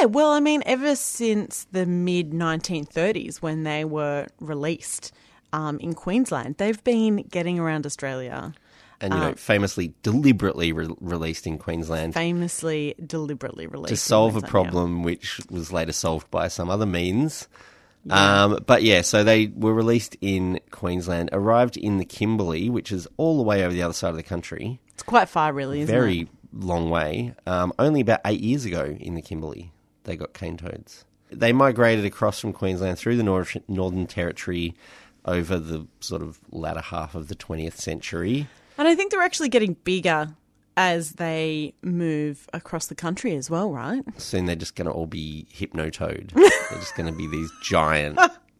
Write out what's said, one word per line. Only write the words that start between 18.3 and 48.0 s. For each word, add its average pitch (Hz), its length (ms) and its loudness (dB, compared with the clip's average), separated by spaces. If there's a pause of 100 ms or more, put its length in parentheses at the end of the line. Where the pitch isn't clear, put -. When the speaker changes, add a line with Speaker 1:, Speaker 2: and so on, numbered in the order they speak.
Speaker 2:
Um, 101 220 2
but - 180 8
yeah, 98 180 8
so 107 200 4
they 110 260 6
were 110 260 2
released 113 480 2
in 92 380 0 (100)
Queensland, 87 640 -2
arrived 113 440 4
in 101 220 0
the 92 80 0
Kimberley, 104 640 0
which 120 200 -4
is 92 160 -4 (120)
all 156 180 2
the 135 60 2
way 104 220 2
over 90 100 0
the 87 80 0
other 85 120 0
side 90 160 -2
of 82 60 -6
the 80 60 -8
country. 92 580 -8 (140)
Speaker 1:
It's - 80 -18
quite 220 260 4
far, 156 240 0
really, 139 300 -4
isn't 151 120 0
Speaker 2:
Very 107 260 4
Speaker 1:
it? 82 80 -6 (260)
Speaker 2:
long 87 340 -2
way. 85 460 -2 (120)
Um, 90 320 0
only 147 220 4
about 113 240 4
eight 104 160 0
years 127 240 0
ago 80 340 -4
in - 180 -8
the 80 60 -6
Kimberley, 80 500 -10 (320)
they 87 120 -8
got 76 180 -10
cane 85 220 -8
toads. - 480 -14 (260)
They 117 220 4
migrated 117 520 6
across 101 360 -2
from 107 120 -4
Queensland 92 460 -2
through 117 180 0
the 117 80 2
Nor-, 92 220 2 (220)
Northern 92 380 -2
Territory 87 680 -4 (520)
over 90 320 0
the 80 280 -6 (140)
sort 85 220 -6
of 78 160 -10 (140)
latter 80 300 -6
half 78 320 -8
of 80 140 -10
the 98 60 -10
twentieth 80 460 -8
century. 92 680 -4 (300)
Speaker 1:
And 294 120 4
I 330 80 6
think 392 160 -2
they're 392 100 0
actually 330 280 -2
getting 214 240 2 (100)
bigger 160 500 0 (420)
as 170 360 2
they 160 600 -4 (100)
move 156 720 -2
across - 360 -8
the - 80 -12
country 175 400 -4
as 139 120 -6
well, 180 220 0
right? 143 320 -4 (180)
Speaker 2:
Soon 90 260 -2
they're 87 100 0
just 82 180 -10
gonna 85 160 -4
all 82 160 -4
be 78 400 -10 (100)
hypnotoad. 80 760 -6
Speaker 1:
<laughs> - 20 -16
Speaker 2:
They're - 460 6
just - 160 -12
gonna 82 160 -4
be 80 160 -6
these 80 220 -4 (120)
giant 78 560 2 (420)